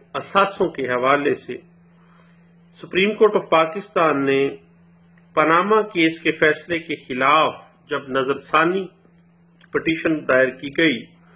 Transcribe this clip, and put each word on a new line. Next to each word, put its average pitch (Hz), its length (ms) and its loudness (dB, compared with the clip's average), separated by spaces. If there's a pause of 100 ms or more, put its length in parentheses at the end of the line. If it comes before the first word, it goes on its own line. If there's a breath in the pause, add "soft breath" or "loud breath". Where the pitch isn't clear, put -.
(160)
असासों 196 540 0
के - 120 -8
हवाले 131 520 0
से - 280 -14 (1160 soft breath)
Supreme 190 340 0
Court 208 200 4
of 180 160 0
Pakistan 160 760 0
ने 139 240 0 (880)
Panama 175 440 4 (120)
case 160 260 0
के 160 140 -2
फैसले 165 460 0
के 160 180 -8
खिलाफ 135 560 0 (380)
जब 135 200 -6
नजरसानी 147 720 -2 (920)
petition 160 440 -2 (120)
दायर 131 220 2 (120)
की 143 80 -10
गई 147 280 0 (380 soft breath)